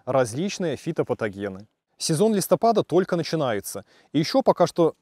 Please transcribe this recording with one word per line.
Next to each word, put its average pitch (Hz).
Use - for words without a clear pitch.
различные 135
фитопатогены. 101
Сезон 202
листопада 202
только 180
начинается. 131
И 139
ещё 254
пока 180
что 160